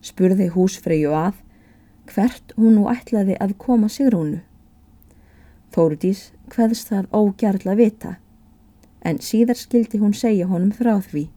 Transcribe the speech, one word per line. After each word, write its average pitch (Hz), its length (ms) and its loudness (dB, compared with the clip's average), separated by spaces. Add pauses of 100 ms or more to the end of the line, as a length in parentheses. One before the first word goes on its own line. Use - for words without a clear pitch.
spurði 185 540 0
húsfreyju 165 580 0
að 165 300 -2 (640)
hvert - 480 -4
hún 220 220 6
nú 202 100 2
ætlaði 208 480 -2
að 196 240 -4
koma 220 320 0
Sigrúnu. 170 480 0 (1300)
Þórdís 170 560 -2 (180)
kveðst 226 400 -2
það 196 240 -4
ógjarla 196 640 0
vita, 214 400 0 (880)
en 160 160 -2
síðar 233 400 0
skyldi 220 400 -2
hún 208 160 2
segja 202 320 0
honum 185 240 0
frá 233 320 0
því. 151 320 -8